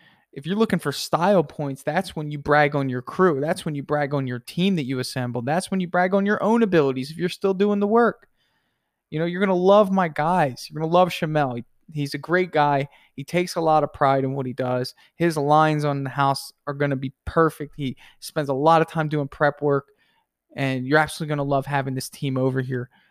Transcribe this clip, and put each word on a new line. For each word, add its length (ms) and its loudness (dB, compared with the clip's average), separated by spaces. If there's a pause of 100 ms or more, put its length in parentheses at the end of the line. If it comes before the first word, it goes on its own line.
(320)
If 140 -14
you're 100 -2
looking 240 2
for 120 -4
style 520 2
points, 400 -8
that's 300 -4
when 160 -8
you 80 -8
brag 380 2
on 120 -2
your 140 -4
crew. 380 2
That's 240 -4
when 100 -4
you 80 -6
brag 300 -2
on 140 -2
your 140 -6
team 360 0
that 80 -2
you 140 -4
assembled. 480 -4
That's 240 -2
when 100 -2
you 80 -4
brag 240 2
on 140 2
your 160 0
own 200 4
abilities 480 2
if 60 -16
you're 120 -2
still 260 -2
doing 260 0
the 60 0
work. 420 2 (800)
You 100 -4
know, 40 0
you're 160 -4
gonna 140 2
love 360 6
my 180 2
guys. 600 -2
You're 120 -10
gonna 120 -2
love 160 6
Shamel. 480 -2
He, 80 -10 (280)
he's 220 -6
a 40 -6
great 320 -2
guy. 380 2 (260)
He 80 -14
takes 320 -4
a 60 -2
lot 240 4
of 80 -8
pride 320 2
in 100 -4
what 100 -6
he 80 -8
does. 420 -4 (200)
His 240 0
lines 460 4
on 200 -2
the 60 -8
house 420 -2 (140)
are 80 -6
gonna 220 -2
be 180 -8 (100)
perfect. 520 0
He 200 -6 (220)
spends 320 -6
a 40 0
lot 280 4
of 60 -2
time 200 -2
doing 200 -4
prep 340 -2
work, 240 0 (680)
and 320 -4
you're 120 4
absolutely 320 -2
gonna 180 -2
love 160 0
having 300 -4
this 160 -8
team 260 -4
over 240 0
here. 300 -6 (200)